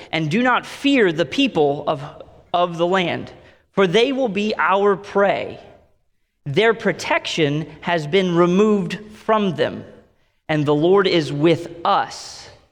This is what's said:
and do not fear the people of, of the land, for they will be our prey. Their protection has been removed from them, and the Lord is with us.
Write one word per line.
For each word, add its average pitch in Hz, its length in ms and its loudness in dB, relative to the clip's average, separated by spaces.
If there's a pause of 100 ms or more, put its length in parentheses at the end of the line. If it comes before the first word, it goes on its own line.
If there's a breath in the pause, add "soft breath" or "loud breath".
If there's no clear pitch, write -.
(120 loud breath)
and 160 180 -2
do 220 120 0
not 240 220 0
fear 254 480 2
the 165 140 -2
people 151 640 0
of, 147 140 -4 (520)
of 175 240 0
the 170 80 0
land, 165 460 -2 (400 soft breath)
for 196 140 2
they 233 260 2
will 262 160 -2
be 208 280 -2
our 196 400 2
prey. 170 600 -2 (840)
Their 196 280 2
protection 165 960 -2 (120 loud breath)
has 170 260 -2
been 180 300 0
removed 185 640 2 (120)
from 202 440 -2
them, 110 280 -4 (640)
and 151 160 0
the 147 100 2
Lord 185 340 4
is 147 240 0
with 147 360 2 (160)
us. - 640 -4 (240)